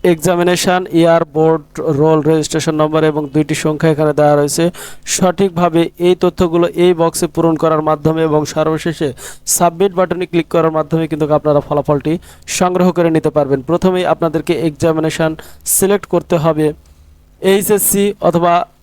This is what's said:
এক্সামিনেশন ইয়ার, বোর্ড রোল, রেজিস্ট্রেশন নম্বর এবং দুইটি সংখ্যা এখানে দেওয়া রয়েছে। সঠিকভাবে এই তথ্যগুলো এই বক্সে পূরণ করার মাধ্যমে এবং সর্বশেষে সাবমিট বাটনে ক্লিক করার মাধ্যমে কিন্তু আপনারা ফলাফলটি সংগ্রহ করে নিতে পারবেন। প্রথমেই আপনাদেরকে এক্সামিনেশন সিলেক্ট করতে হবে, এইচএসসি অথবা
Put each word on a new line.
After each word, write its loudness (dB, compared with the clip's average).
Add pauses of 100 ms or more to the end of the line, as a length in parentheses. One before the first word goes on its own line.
এক্সামিনেশন 0 (120)
ইয়ার, 4
বোর্ড 0 (160)
রোল, 2
রেজিস্ট্রেশন 0
নম্বর 0
এবং 0 (120)
দুইটি 0
সংখ্যা -2
এখানে 0
দেওয়া 2
রয়েছে। 0 (400)
সঠিকভাবে 0 (180)
এই 2
তথ্যগুলো 0
এই 2
বক্সে -2
পূরণ 0
করার 0
মাধ্যমে 0
এবং 2
সর্বশেষে -4 (380)
সাবমিট 0
বাটনে -2
ক্লিক -2
করার 2
মাধ্যমে -2
কিন্তু -4 (100)
আপনারা 2
ফলাফলটি -2 (280)
সংগ্রহ 0
করে 2
নিতে 2
পারবেন। 0
প্রথমেই 0
আপনাদেরকে -2 (160)
এক্সামিনেশন -2 (340)
সিলেক্ট 0
করতে 0
হবে, 0 (720)
এইচএসসি 0 (160)
অথবা 2 (300)